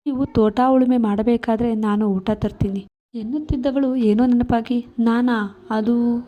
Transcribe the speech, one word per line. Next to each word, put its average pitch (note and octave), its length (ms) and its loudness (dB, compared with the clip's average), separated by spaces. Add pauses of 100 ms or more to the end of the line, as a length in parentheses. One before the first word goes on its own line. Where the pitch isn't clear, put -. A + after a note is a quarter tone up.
ನೀವು C4+ 260 -4
ತೋಟ G#3+ 340 4 (100)
ಉಳುಮೆ B3+ 260 4
ಮಾಡಬೇಕಾದ್ರೆ A3+ 760 0
ನಾನು G#3+ 340 0
ಊಟ F#3+ 260 -2
ತರ್ತೀನಿ" G3+ 480 -4 (320)
ಎನ್ನುತ್ತಿದ್ದವಳು C4 840 -2
ಏನೋ A3 260 2
ನೆನಪಾಗಿ, A#3+ 500 0 (220)
"ನಾನಾ A#3 360 0 (360)
ಅದು?" A3 240 -2 (340)